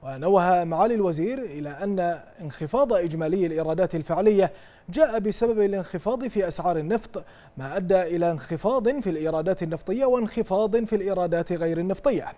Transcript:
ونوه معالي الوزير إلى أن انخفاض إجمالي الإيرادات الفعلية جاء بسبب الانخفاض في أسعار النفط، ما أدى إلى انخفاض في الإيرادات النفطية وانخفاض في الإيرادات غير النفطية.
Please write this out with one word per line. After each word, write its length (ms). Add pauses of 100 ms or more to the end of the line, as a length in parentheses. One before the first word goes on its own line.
ونوه 600
معالي 320
الوزير 420
إلى 320
أن 500 (220)
انخفاض 520
إجمالي 520
الإيرادات 500
الفعلية 560 (380)
جاء 300
بسبب 420
الانخفاض 680
في 200
أسعار 300
النفط، 460 (340)
ما 200
أدى 240
إلى 300
انخفاض 680
في 100
الإيرادات 540
النفطية 420
وانخفاض 800
في 120
الإيرادات 580
غير 240
النفطية. 480 (120)